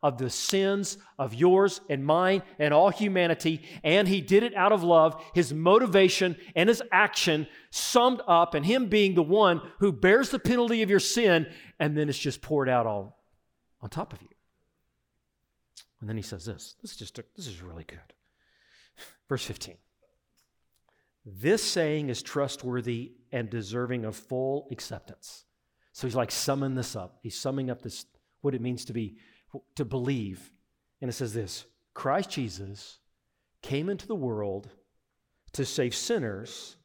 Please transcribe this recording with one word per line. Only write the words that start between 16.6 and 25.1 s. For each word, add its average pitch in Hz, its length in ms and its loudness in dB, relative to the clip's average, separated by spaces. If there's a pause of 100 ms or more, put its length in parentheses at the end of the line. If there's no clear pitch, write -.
This 220 100 -16
is - 60 -18
just - 200 -16
a, 226 60 -16 (100)
this 170 140 -16
is 87 140 -16
really 85 220 -16
good. - 280 -20 (1160)
Verse 135 160 -6
fifteen. - 340 -14 (1500)
"This 120 400 -2
saying 151 460 -2
is 117 120 -6
trustworthy 123 920 -6 (180)
and 117 180 -6
deserving 117 540 -6
of 110 100 -8
full 135 560 -6
acceptance." - 760 -16 (460)